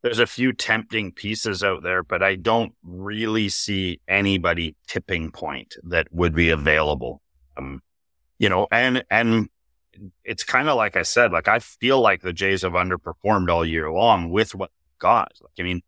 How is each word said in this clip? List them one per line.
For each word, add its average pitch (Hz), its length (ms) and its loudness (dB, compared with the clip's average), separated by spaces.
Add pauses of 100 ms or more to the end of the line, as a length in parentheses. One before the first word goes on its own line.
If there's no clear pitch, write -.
there's 117 160 0
a 117 80 4
few 127 260 -2
tempting 110 600 -2
pieces 101 500 -6
out 95 200 0
there, 90 200 -2
but 90 200 -4
I 98 140 0
don't 113 360 0 (100)
really 104 680 -4
see 95 600 -4
anybody 87 680 0 (120)
tipping 82 440 -6
point 71 440 -10 (100)
that 85 260 -2
would 85 240 0
be 82 140 4
available. 76 720 0 (360)
Um, 67 240 -10 (580)
you 104 100 2
know, 95 240 2
and, 123 380 2
and 113 380 2 (760)
it's 113 180 -8
kinda 143 320 0
like 110 220 0
I 87 60 2
said, - 280 4
like, 82 160 0
I 110 140 4
feel 131 400 0
like 101 220 4
the 90 100 -6
Jays 95 300 0
have 90 100 -2
underperformed 90 760 -2
all 85 160 2
year 80 260 -2
long 92 400 2
with 107 240 0
what 95 160 -8
they've - 280 -20
got. 107 420 2
Like, - 200 -20
I - 20 -4
mean 90 260 -4